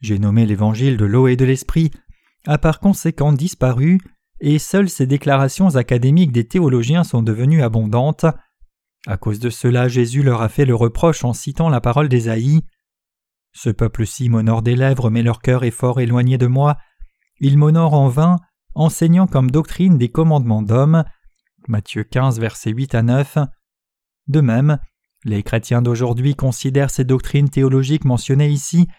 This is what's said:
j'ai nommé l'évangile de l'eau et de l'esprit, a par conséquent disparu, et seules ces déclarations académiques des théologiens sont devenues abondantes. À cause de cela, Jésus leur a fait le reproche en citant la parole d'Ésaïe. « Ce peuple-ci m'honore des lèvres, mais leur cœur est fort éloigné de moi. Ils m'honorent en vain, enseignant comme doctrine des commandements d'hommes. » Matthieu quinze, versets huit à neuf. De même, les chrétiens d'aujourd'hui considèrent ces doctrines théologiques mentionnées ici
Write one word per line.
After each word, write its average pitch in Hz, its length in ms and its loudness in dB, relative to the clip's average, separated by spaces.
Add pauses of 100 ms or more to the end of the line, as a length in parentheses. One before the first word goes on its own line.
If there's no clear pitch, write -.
j'ai 107 180 -4
nommé 107 280 2
l'évangile 110 500 0
de 107 80 0
l'eau 120 220 2
et 127 100 2
de 131 80 2
l'esprit, 135 460 0 (560)
a 151 120 0
par 160 220 0
conséquent 160 520 0
disparu, 143 680 0 (400)
et 147 180 0
seules 190 300 -2
ces 139 180 -2
déclarations 139 720 0
académiques 131 560 2
des 117 140 0
théologiens 147 580 0
sont 120 180 -2
devenues 123 400 2
abondantes. 117 640 0 (800)
À 98 100 -6
cause 104 220 -4
de 117 120 -4
cela, 123 360 0
Jésus 123 360 0
leur 123 200 0
a 110 60 -2
fait 147 160 0
le 123 100 2
reproche 117 500 0
en 123 80 -2
citant 151 360 -4
la 131 120 0
parole 135 280 0
d'Ésaïe. « 120 540 0 (880)
Ce - 180 -6
peuple-ci 113 580 -4
m'honore 113 340 0
des 120 140 0
lèvres, 131 340 0
mais 113 120 0
leur 117 180 -2
cœur 127 240 0
est 120 60 0
fort 123 300 -2
éloigné 123 360 0
de 123 100 0
moi. 139 320 0 (640)
Ils 139 180 2
m'honorent 156 360 2
en 139 140 4
vain, 160 300 2 (360)
enseignant 165 540 2
comme 131 220 0
doctrine 165 480 2
des 120 100 0
commandements 135 540 0
d'hommes. » 139 420 2 (640)
Matthieu 107 340 -6
quinze, 127 380 -2
versets 110 320 -6
huit 131 220 -6
à 117 80 2
neuf. 131 360 0 (880)
De 147 140 0
même, 139 380 2 (460)
les 104 180 -4
chrétiens 120 400 -2
d'aujourd'hui 123 540 -2
considèrent 135 540 -2
ces 156 140 -2
doctrines 135 460 0
théologiques 135 540 0
mentionnées 135 460 0
ici 165 360 0 (120)